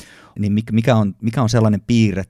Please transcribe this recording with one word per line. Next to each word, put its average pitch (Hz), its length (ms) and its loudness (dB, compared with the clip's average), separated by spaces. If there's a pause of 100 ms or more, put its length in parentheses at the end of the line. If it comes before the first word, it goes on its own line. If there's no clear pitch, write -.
(380)
Niin 101 140 -2
mik-, 110 200 -2
mikä 117 240 2
on, 101 240 0
mikä 113 220 -4
on 110 60 0
sellainen 110 380 0
piirre 104 440 0